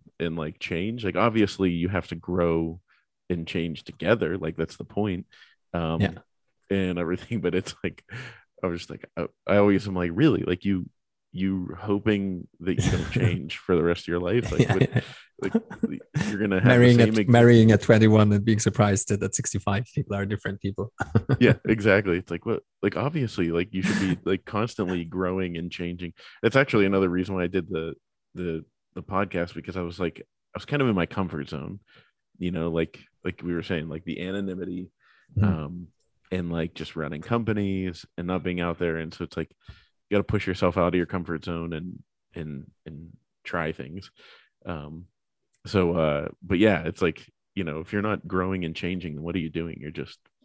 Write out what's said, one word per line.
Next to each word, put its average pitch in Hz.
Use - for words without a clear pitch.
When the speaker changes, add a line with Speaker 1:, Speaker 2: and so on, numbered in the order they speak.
Speaker 1:
and, 82
like, 80
change? 107
Like, 90
obviously 101
you 85
have 92
to 87
grow 85
and 85
change 82
together. 90
Like, 82
that's 80
the -
point. 101
Um, 82
Speaker 2:
Yeah. 95
Speaker 1:
and 92
everything, 90
<laughs> 80
but 87
it's -
like, -
I 92
was 85
just -
like, -
I, 87
I 101
always 101
am 95
like, 87
"Really? 127
Like, 90
you, 95
you 92
hoping 101
that 87
you -
don't -
Speaker 2:
<laughs> -
Speaker 1:
change 90
for 90
the 78
rest 85
of -
your 87
life?" 101
Like, -
Speaker 2:
Yeah, -
Speaker 1:
what, 101
Speaker 2:
yeah. 123
Speaker 1:
like, -
you're 104
gonna 98
have 101
Speaker 2:
Marrying 123
Speaker 1:
the 120
Speaker 2:
at, 110
Speaker 1:
same 110
ex- 117
Speaker 2:
marrying 117
at 104
twenty-one 107
and 101
being 107
surprised 101
that 98
at 98
sixty-five 101
people 101
are 98
different 101
people. 98
<laughs> -
Speaker 1:
Yeah, 117
exactly. 104
It's -
like, 85
what, 92
like, -
obviously, 113
like, 87
you 92
should 98
be, 92
like, 95
constantly 95
growing 90
and 87
changing. 87
That's 113
actually 123
another 98
reason 92
why 90
I 87
did 92
the, 82
the, 82
the 87
podcast, 92
because 87
I 90
was 87
like, 85
I -
was -
kind 143
of 127
in 107
my 87
comfort 82
zone, 87
you 90
know, 85
like, 82
like 87
we 87
were 85
saying, 82
like, 78
the 85
anonymity, 92
Speaker 2:
Mm-hmm. 104
Speaker 1:
um, 87
and, 87
like, 82
just -
running 78
companies 101
and 87
not 92
being 90
out 87
there. 82
And 80
so 87
it's -
like, 80
you 104
gotta 98
push -
yourself 90
out 87
of 87
your 87
comfort 85
zone 85
and, 85
and, 76
and 80
try 80
things. 78
Um, 80
so, 90
uh, 76
but 90
yeah, 98
it's -
like, -
you 95
know, 78
if 82
you're 104
not 104
growing 92
and 82
changing, 87
then 73
what 85
are 87
you 80
doing? 85
You're 76
just -